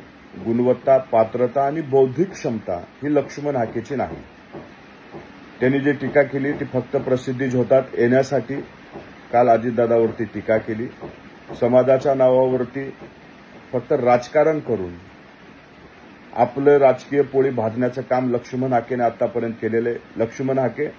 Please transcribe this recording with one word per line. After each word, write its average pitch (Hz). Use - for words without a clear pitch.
गुणवत्ता, 123
पात्रता 120
आणि 151
बौद्धिक 135
क्षमता 107
ही 147
लक्ष्मण 143
हाकेची 117
नाही. 92
त्यांनी 131
जी 139
टीका 135
केली 139
ती 147
फक्त 127
प्रसिद्धी 127
झोतात 127
येण्यासाठी 131
काल 120
अजितदादावरती 117
टीका 107
केली. 113
समाजाच्या 127
नावावरती 127
फक्त 123
राजकारण 147
करून 95
आपलं 143
राजकीय 135
पोळी 135
भाजण्याचं 120
काम 127
लक्ष्मण 127
हाकेने 120
आतापर्यंत 117
केलेलं 117
आहे. 117
लक्ष्मण 131
हाके, 131